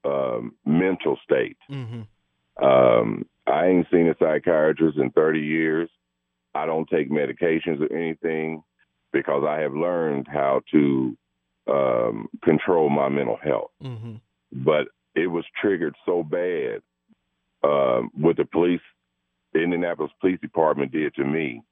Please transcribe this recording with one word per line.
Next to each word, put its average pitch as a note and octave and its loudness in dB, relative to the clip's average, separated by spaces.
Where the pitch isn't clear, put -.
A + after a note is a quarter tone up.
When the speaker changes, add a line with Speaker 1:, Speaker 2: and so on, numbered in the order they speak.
Speaker 1:
um, B1+ -4
mental E2 2
state. - -2
Speaker 2:
Mm-hmm. - -10
Speaker 1:
Um, A#1 4
I D#2+ 2
ain't F2+ 4
seen E2+ 4
a D#2 0
psychiatrist D#2 2
in C2 0
thirty D#2 2
years. D#2+ -2
I D2+ -4
don't D#2+ -2
take D#2 -2
medications D2+ -2
or D2+ -2
anything D#2+ -4
because C#2+ -2
I D2+ -2
have C#2+ -4
learned D#2+ -2
how C#2 -2
to, C2+ 2
um, A#1 0
control D#2+ 2
my C#2+ 0
mental C#2 -2
health. C2 -4
Speaker 2:
Mm-hmm. A#2 -14
Speaker 1:
But D2 0
it E2+ 0
was E2+ -4
triggered E2 -2
so F2 0
bad, D2+ -4
um, C2 2
what D#2 2
the - 0
police, F2 2
Indianapolis E2+ -2
Police F#2 0
Department D2 0
did D2+ -2
to C#2+ -2
me. C#2 -2